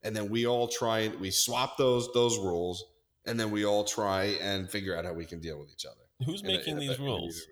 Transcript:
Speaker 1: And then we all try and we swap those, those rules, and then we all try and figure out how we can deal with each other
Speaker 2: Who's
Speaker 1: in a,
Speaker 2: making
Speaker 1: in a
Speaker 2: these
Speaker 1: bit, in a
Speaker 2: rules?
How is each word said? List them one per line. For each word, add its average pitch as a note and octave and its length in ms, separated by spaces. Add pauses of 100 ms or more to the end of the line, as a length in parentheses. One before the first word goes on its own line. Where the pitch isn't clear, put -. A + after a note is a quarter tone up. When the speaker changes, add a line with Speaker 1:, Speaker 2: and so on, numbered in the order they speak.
Speaker 1:
And A2 120
then G#2 140
we A#2 160
all A#2+ 240
try A2+ 300
and A2 200
we F#2+ 120
swap B2 460
those, B2+ 360
those A#2+ 240
rules, F2+ 480 (400)
and A#2 120
then G#2+ 140
we G#2 140
all G#2 180
try G2 580
and F#2+ 280
figure F#2+ 260
out E2 80
how F2+ 100
we E2 120
can E2 160
deal D#2+ 180
with D2 100
each - 160
other B1 100 (300)
Speaker 2:
Who's F#3 160
Speaker 1:
in G3+ 60
a, F#3+ 60
Speaker 2:
making D#3+ 200
Speaker 1:
in D3 40
a - 20
Speaker 2:
these C#3+ 120
Speaker 1:
bit, B2+ 80
in C#3 40
a C#3 60
Speaker 2:
rules? E2+ 320 (100)